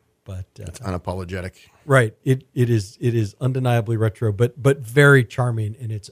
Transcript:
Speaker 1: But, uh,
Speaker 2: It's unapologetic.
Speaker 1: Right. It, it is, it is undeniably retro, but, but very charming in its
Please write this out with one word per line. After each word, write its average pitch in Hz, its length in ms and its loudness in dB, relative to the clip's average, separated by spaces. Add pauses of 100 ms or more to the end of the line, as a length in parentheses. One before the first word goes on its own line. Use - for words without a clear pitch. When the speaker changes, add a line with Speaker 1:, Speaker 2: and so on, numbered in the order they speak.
(240)
Speaker 1:
But, 92 220 -14 (120)
uh, 101 100 -16
Speaker 2:
It's - 120 -16
unapologetic. 92 720 -8 (320)
Speaker 1:
Right. 127 300 2 (100)
It, 131 200 0 (100)
it 120 160 0
is, 104 280 -2
it 120 160 -2
is 107 280 -2
undeniably 120 560 0
retro, 110 340 -2
but, 113 300 -2
but 143 160 2
very 135 440 6
charming 113 520 -4
in 117 160 -10
its 107 220 -10